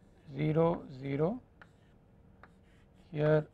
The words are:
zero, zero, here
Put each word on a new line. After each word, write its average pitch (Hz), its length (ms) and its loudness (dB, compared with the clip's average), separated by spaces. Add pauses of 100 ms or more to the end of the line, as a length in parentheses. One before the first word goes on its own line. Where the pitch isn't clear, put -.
(360)
zero, 160 460 2 (180)
zero, 147 400 -2 (1700)
here 151 420 2